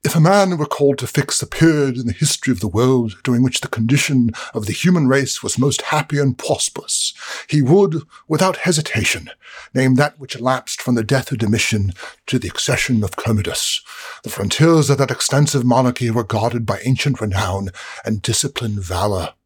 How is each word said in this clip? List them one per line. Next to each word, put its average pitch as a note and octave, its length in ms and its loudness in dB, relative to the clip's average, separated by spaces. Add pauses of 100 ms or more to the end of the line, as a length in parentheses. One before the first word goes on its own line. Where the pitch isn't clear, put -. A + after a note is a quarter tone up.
If D3 120 -2
a E3 40 4
man F#3 380 6
were D3 100 -2
called C#3 320 2
to B2 80 -6
fix - 320 -2
the - 80 -6
period D3 500 2
in B2+ 80 -6
the A#2 80 -2
history - 380 -2
of A2 80 0
the A2 80 -4
world A#2 560 2
during A#2+ 180 2
which C3 200 0
the - 60 -10
condition B2 600 2 (240)
of G#2+ 140 -6
the A2 40 -4
human E3 360 2
race C3 340 0
was - 160 -4
most C3 240 0
happy D3 380 -2
and C#3 180 0
prosperous, - 760 -4 (380)
he D3+ 140 2
would, E3 400 4 (240)
without F3+ 300 0
hesitation, D3+ 760 -2 (420)
name C3 220 4
that D3 240 0
which C3 160 -12
elapsed B2+ 440 -4
from B2+ 140 -2
the A2+ 100 0
death B2+ 280 0
of A2+ 80 -4
Domitian G#2 520 0 (360)
to B2+ 100 -2
the G2 100 -2
accession A#2+ 560 -2
of F#2+ 120 -6
Commodus. - 680 -2 (420)
The - 60 -10
frontiers D3+ 600 2
of C3+ 80 2
that C3 100 0
extensive C3+ 560 0
monarchy B2 460 2
were A#2 120 0
guarded A2+ 440 -2
by G2+ 180 -4
ancient C3 340 0
renown G2 500 -2 (360)
and A2 160 -2
disciplined G#2+ 640 -2
valor. F2+ 500 -2 (120)